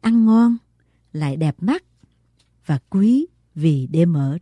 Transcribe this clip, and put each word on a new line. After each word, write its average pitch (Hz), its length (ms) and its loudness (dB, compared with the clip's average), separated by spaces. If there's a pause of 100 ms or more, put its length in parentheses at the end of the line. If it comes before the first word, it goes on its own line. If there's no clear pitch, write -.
ăn 226 240 2
ngon, 233 320 4 (560)
lại 147 220 -6
đẹp 156 280 -2
mắt 294 200 -2 (840)
và 143 140 -2 (100)
quý 233 360 0 (300)
vì 147 320 0
để 160 180 2
mở 147 360 -2